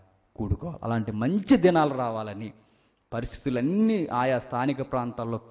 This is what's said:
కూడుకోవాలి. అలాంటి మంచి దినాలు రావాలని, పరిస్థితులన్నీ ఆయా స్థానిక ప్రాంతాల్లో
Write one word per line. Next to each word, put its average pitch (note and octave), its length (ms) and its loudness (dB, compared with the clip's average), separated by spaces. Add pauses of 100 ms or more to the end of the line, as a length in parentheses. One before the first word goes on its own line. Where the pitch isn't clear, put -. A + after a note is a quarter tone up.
(360)
కూడుకోవాలి. A#2 460 -4
అలాంటి A2+ 300 -2
మంచి F3+ 440 4
దినాలు E3 380 4
రావాలని, A2 580 -6 (600)
పరిస్థితులన్నీ D3+ 920 0
ఆయా B2+ 320 0
స్థానిక C3 540 -2
ప్రాంతాల్లో A#2 480 -4 (100)